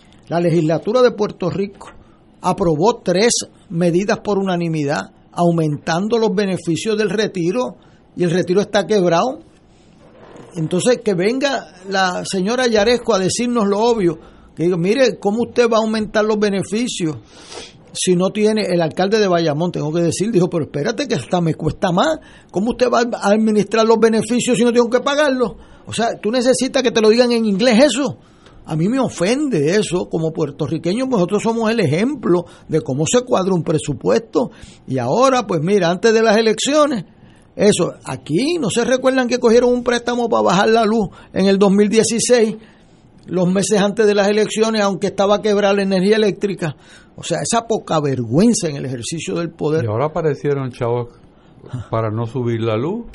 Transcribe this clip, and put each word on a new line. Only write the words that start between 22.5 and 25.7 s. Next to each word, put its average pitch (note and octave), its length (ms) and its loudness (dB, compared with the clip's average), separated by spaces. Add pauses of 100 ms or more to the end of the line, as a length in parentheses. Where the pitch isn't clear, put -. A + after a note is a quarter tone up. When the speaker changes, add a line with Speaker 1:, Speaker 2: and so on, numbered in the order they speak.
Speaker 1:
¿Cómo G#3+ 200 -2
usted B3 180 0
va A#3+ 120 2
a G#3 300 0
administrar A3 540 2
los A3+ 140 4
beneficios A3+ 580 2
si A3 60 4
no A#3+ 80 4
tengo A#3 180 2
que B3 120 0
pagarlos?". C#4 520 0 (320)